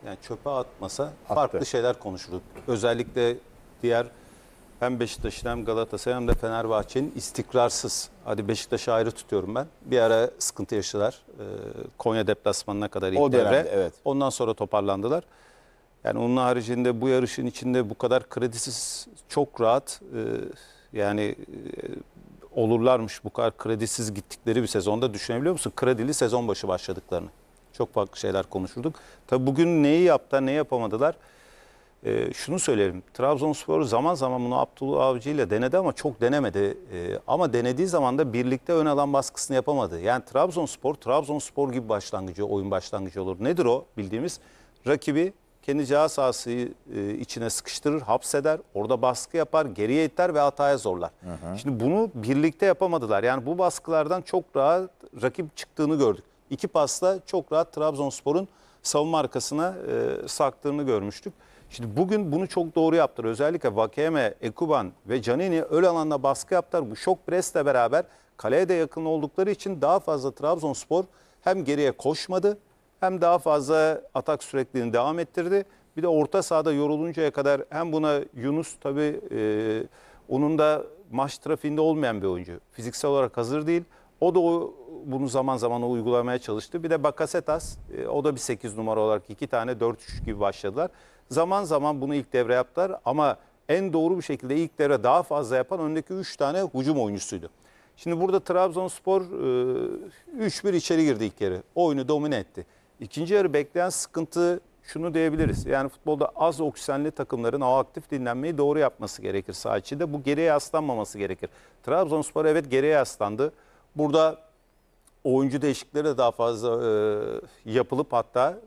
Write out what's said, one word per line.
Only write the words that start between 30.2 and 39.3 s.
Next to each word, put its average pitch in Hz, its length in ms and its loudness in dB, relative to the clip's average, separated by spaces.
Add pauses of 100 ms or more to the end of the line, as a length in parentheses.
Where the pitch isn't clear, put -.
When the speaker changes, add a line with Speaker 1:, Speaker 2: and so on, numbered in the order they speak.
Speaker 1:
ne 135 60 0
yapamadılar? 131 640 0 (880)
Ee, - 280 -2
şunu - 260 -6
söyleyelim. 101 440 0 (120)
Trabzonspor 151 680 0
zaman 131 320 2
zaman 127 300 -2
bunu 123 140 0
Abdullah 135 480 0
Avcı 131 240 -2
ile 135 200 0
denedi 127 280 2
ama 180 140 0
çok - 280 -6
denemedi. 113 580 0 (140)
Ee, 90 340 -4
ama 151 260 2
denediği 127 360 2
zaman 139 300 2
da 143 140 0
birlikte 127 400 0
ön 160 140 4
alan 143 260 2
baskısını - 420 -2